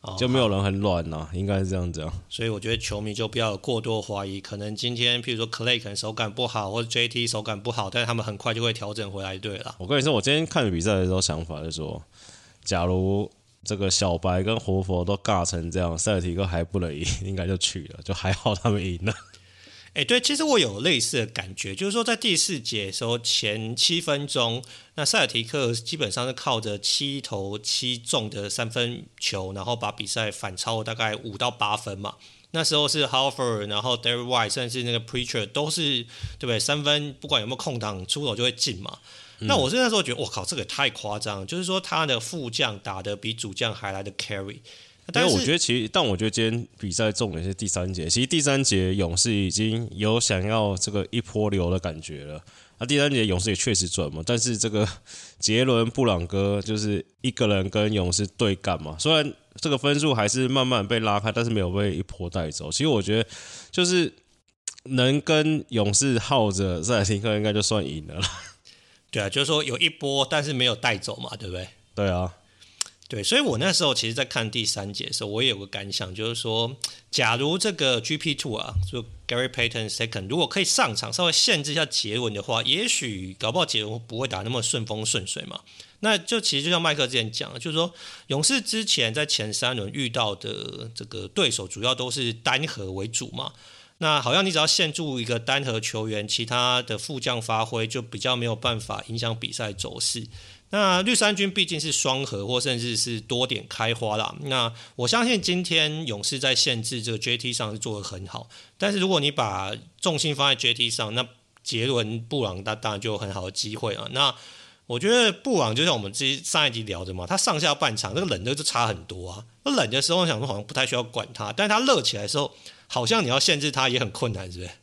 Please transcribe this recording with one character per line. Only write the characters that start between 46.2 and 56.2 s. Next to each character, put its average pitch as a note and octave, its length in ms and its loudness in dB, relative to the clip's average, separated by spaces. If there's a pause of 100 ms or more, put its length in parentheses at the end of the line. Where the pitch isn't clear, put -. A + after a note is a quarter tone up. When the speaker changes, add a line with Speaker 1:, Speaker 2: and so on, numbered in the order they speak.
Speaker 2:
得 A2 60 2
今 A2+ 180 2
天 A#2 200 -2 (100)
比 F#2 140 -4
赛 G#2+ 180 2
重 G#2 220 -2
点 D#2+ 100 -4
是 F#2+ 100 -2
第 G2+ 140 -4
三 F#2 260 -2
节。 E2+ 160 -4
其 A#2 120 2
实 C3 60 4
第 D#3+ 140 2
三 C#3 220 4
节 F#2+ 320 4
勇 F2 220 2
士 A2+ 180 4
已 F#2+ 160 2
经 A2 420 0
有 G#2+ 280 2
想 G2 260 2
要 G#2+ 300 2
这 G2+ 160 -2
个 G2+ 180 2
一 A#2 100 0
波 G#2+ 300 0
流 F2+ 180 4
的 F#2 120 2
感 D#2+ 200 -6
觉 D2 240 -12
了。 D2+ 160 -10 (380)
那 A#2+ 80 -4
第 C#3+ 100 4
三 C#3+ 160 4
节 A2+ 140 4
勇 F#2 120 2
士 G2+ 120 2
也 F#2 60 2
确 A2+ 180 2
实 F2+ 140 2
准 D#2 260 -2
嘛， D#2+ 100 -6
但 A#2+ 140 2
是 A#2 180 0
这 A2 140 0
个 G#2 180 4 (520)
杰 A2+ 240 4
伦 A#2 260 4
布 C3 140 2
朗 F2+ 240 4